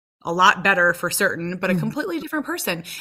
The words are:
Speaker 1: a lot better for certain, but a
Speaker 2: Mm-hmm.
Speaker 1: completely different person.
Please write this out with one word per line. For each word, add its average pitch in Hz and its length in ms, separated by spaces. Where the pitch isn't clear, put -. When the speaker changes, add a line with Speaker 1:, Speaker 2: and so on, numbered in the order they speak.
Speaker 1:
a 170 100
lot 185 300
better 175 320
for 170 160
certain, 175 460
but 185 140
a - 20
Speaker 2:
Mm-hmm. 180 80
Speaker 1:
completely 285 400
different 302 260
person. 202 380